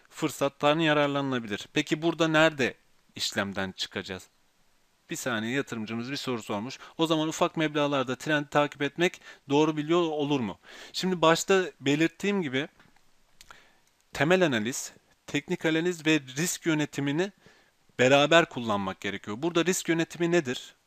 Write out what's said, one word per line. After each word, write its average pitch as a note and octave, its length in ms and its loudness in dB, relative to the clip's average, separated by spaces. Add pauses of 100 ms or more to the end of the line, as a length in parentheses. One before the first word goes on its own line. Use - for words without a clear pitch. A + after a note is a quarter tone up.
(100)
fırsattan D3 680 0
yararlanılabilir. C#3 960 0
Peki D3+ 300 -2
burada E3 260 2
nerede D#3 460 2 (400)
işlemden G2 580 -4
çıkacağız? - 560 -10 (800)
Bir E3+ 60 -8
saniye, A2+ 360 -4
yatırımcımız A#2 580 -6
bir C#3+ 60 -8
soru A#2+ 260 -6
sormuş. A2+ 360 -8 (200)
O E3 80 2
zaman D#3 220 0
ufak E3+ 280 -2
meblağlarda C#3+ 600 0
trendi D3 320 -2
takip D3 340 0
etmek E3 380 -2 (280)
doğru D3+ 280 4
biliyor D#3+ 260 2
olur D3 380 0
mu? G2 180 -4 (340)
Şimdi F3+ 300 -2
başta F3 420 4 (160)
belirttiğim E3 600 0
gibi C3+ 260 -4 (1400)
temel F3 340 4
analiz, A#2+ 460 -2 (340)
teknik - 380 -4
analiz D#3+ 420 -2
ve D#3 140 4
risk C#3 460 -6
yönetimini D3+ 680 -2 (640)
beraber D3 500 6
kullanmak G2+ 520 -4
gerekiyor. G#2 420 -8
Burada E3+ 220 2
risk F3+ 240 -2
yönetimi E3 420 -2
nedir? D3 440 -2 (120)